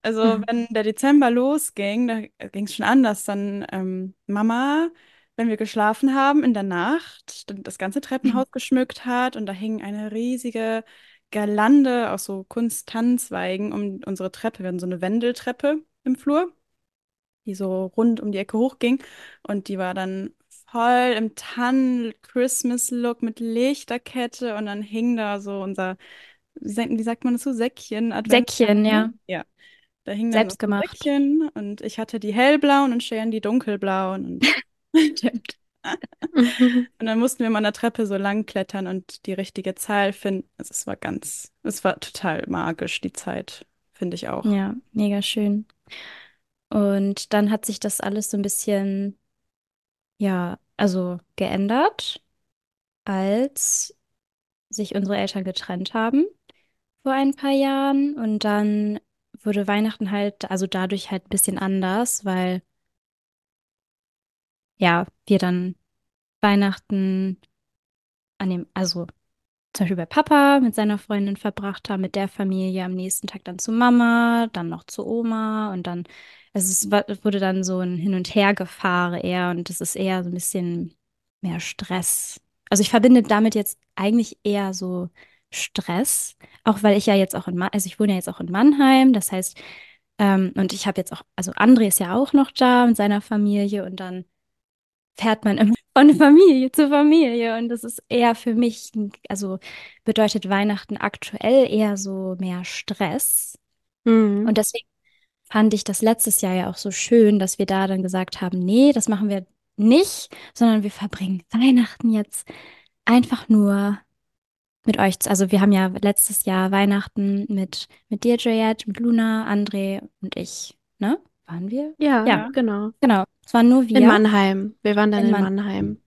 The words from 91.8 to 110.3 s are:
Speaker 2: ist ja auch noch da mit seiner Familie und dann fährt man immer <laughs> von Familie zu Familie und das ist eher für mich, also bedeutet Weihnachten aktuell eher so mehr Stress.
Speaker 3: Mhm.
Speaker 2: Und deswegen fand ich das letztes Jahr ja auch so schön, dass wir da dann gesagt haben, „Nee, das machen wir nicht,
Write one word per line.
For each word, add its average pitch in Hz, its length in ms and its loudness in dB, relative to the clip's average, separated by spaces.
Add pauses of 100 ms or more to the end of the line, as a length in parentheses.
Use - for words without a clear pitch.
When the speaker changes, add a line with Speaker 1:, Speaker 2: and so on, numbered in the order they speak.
Speaker 2:
ist - 120 0
ja 185 160 -2
auch 277 160 0
noch 277 200 4
da 247 340 4
mit 233 100 4
seiner 208 240 2
Familie 202 640 -2
und 185 160 -12
dann 185 240 -12 (920)
fährt 220 280 0
man 202 140 2
immer 214 160 6 (100)
<laughs> - 120 -2
von 294 200 10
Familie 285 560 10
zu 294 160 4
Familie 277 720 4
und 233 100 -4
das 233 160 -6
ist - 240 -12
eher 240 260 4
für 233 200 -2
mich, 233 360 0 (380)
also 196 300 -6 (460)
bedeutet 214 440 0
Weihnachten 202 480 -2
aktuell - 760 2
eher 214 240 0
so 190 440 -6
mehr 180 240 -6
Stress. - 920 -6 (460)
Speaker 3:
Mhm. 214 440 4
Speaker 2:
Und 226 100 2
deswegen - 280 -4 (580)
fand 214 300 4
ich 208 100 -4
das 202 180 -4
letztes 226 380 2
Jahr 185 140 -2
ja 185 160 -2
auch 175 60 -10
so 202 140 -8
schön, 214 480 4
dass 190 220 -2
wir 190 60 2
da 190 200 0
dann 190 160 -2
gesagt 185 380 -4
haben, 185 180 -4
„Nee, 226 340 6
das 233 160 0
machen 208 200 0
wir 190 180 -4 (300)
nicht, 254 540 4 (240)